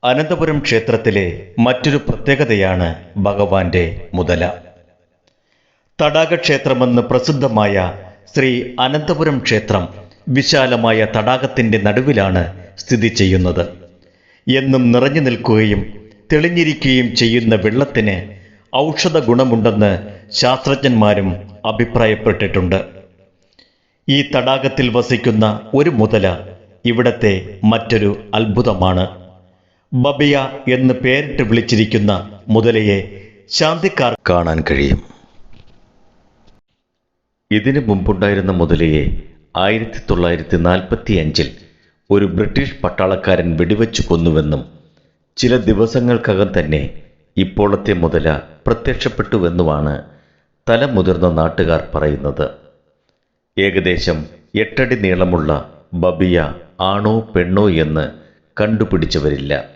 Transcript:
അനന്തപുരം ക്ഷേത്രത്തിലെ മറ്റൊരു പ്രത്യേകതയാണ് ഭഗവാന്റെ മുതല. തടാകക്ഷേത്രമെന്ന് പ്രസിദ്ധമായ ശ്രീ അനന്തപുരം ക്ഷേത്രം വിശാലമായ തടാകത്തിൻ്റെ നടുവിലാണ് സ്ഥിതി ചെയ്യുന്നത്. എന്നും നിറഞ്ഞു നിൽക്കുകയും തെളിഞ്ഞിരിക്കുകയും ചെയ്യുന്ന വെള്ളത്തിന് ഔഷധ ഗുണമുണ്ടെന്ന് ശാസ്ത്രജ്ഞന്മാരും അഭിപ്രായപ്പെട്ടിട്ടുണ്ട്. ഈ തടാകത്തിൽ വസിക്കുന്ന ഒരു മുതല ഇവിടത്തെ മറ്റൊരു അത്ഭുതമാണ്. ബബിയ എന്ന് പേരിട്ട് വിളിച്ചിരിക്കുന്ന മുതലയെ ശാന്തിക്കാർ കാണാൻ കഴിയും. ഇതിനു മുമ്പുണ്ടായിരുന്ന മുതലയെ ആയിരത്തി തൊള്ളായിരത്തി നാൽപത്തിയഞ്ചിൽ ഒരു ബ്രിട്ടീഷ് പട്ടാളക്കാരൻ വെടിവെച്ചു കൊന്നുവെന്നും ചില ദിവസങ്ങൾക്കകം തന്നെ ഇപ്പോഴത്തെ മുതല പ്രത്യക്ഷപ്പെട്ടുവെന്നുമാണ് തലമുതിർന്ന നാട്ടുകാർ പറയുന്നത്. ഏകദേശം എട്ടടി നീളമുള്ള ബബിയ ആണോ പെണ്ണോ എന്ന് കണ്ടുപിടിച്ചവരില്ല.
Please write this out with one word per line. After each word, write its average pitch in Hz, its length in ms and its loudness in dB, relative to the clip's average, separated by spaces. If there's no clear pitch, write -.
അനന്തപുരം 156 600 0
ക്ഷേത്രത്തിലെ 110 600 0
മറ്റൊരു 139 400 0
പ്രത്യേകതയാണ് 101 800 0
ഭഗവാന്റെ 95 580 0
മുതല. 92 240 0
തടാകക്ഷേത്രമെന്ന് 143 1080 2
പ്രസിദ്ധമായ 123 640 2
ശ്രീ 135 180 2
അനന്തപുരം 151 600 -2
ക്ഷേത്രം 104 400 0
വിശാലമായ 123 600 2
തടാകത്തിൻ്റെ 117 720 0
നടുവിലാണ് 104 560 2
സ്ഥിതി 113 380 0
ചെയ്യുന്നത്. 90 460 2
എന്നും 131 360 2
നിറഞ്ഞു 143 320 2
നിൽക്കുകയും 110 540 2
തെളിഞ്ഞിരിക്കുകയും 151 800 2
ചെയ്യുന്ന 117 340 2
വെള്ളത്തിന് 110 520 0
ഔഷധ 160 320 -2
ഗുണമുണ്ടെന്ന് 113 640 2
ശാസ്ത്രജ്ഞന്മാരും 123 880 2
അഭിപ്രായപ്പെട്ടിട്ടുണ്ട്. 107 1080 0
ഈ 139 100 2
തടാകത്തിൽ 131 540 0
വസിക്കുന്ന 113 480 2
ഒരു 147 120 4
മുതല 104 260 2
ഇവിടത്തെ 113 440 2
മറ്റൊരു 113 380 0
അത്ഭുതമാണ്. 95 680 0
ബബിയ 143 320 2
എന്ന് 127 260 2
പേരിട്ട് 139 460 -2
വിളിച്ചിരിക്കുന്ന 110 640 2
മുതലയെ 110 440 2
ശാന്തിക്കാർ 156 560 -2
കാണാൻ 85 380 0
കഴിയും. 69 320 0
ഇതിനു 123 380 0
മുമ്പുണ്ടായിരുന്ന 98 720 0
മുതലയെ 78 440 2
ആയിരത്തി 107 440 -2
തൊള്ളായിരത്തി 87 480 0
നാൽപത്തിയഞ്ചിൽ 87 840 -2
ഒരു 101 200 4
ബ്രിട്ടീഷ് 107 480 -2
പട്ടാളക്കാരൻ 92 680 0
വെടിവെച്ചു 107 480 0
കൊന്നുവെന്നും 78 540 2
ചില 123 120 2
ദിവസങ്ങൾക്കകം 113 880 2
തന്നെ 78 260 0
ഇപ്പോഴത്തെ 101 580 0
മുതല 82 260 2
പ്രത്യക്ഷപ്പെട്ടുവെന്നുമാണ് 87 1300 0
തലമുതിർന്ന 95 600 2
നാട്ടുകാർ 80 420 0
പറയുന്നത്. 73 520 -2
ഏകദേശം 90 600 0
എട്ടടി 123 420 -2
നീളമുള്ള 90 460 0
ബബിയ 90 360 2
ആണോ 107 240 0
പെണ്ണോ 92 340 2
എന്ന് 78 200 -2
കണ്ടുപിടിച്ചവരില്ല. 80 920 -2